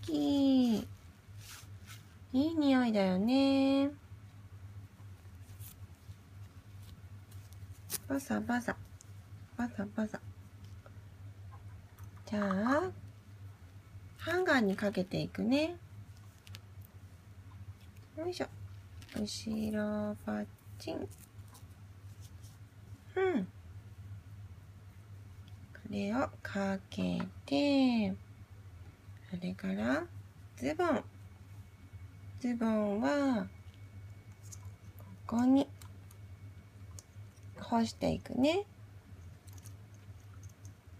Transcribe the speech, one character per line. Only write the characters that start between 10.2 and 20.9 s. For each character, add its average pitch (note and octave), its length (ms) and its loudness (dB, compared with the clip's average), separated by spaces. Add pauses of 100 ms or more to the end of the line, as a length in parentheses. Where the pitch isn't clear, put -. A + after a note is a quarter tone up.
じ G#3 100 -6
ゃ G#3 60 2
あ、 A#3+ 500 4 (1300)
ハ E4+ 200 0
ン F#4 60 6
ガ D#4+ 120 8
ー B3+ 40 8
に G3 160 6
か G3+ 160 2
け F#3 120 2
て E3+ 160 -2
い D#3+ 80 0
く F#3+ 160 -4
ね。 D4+ 320 4 (2500)
よ E4 100 -4
い F4+ 60 -2
し - 100 -2
ょ。 - 40 -6 (680)
後 G#3+ 560 -2
ろ G#3 440 0 (100)
パ G#3+ 80 -2
ッ G#3 120 -2 (320)
チ - 160 -6